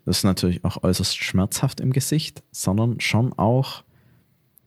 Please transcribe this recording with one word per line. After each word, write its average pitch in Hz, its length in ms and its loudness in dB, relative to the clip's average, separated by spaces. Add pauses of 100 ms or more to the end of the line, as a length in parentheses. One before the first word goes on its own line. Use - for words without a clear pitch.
das - 140 0
ist - 60 -2
natürlich 90 400 2
auch - 200 -2
äußerst 92 320 0
schmerzhaft - 640 -2
im 131 120 0
Gesicht, 143 600 -2
sondern 107 480 0
schon 117 320 2
auch, 123 500 0 (840)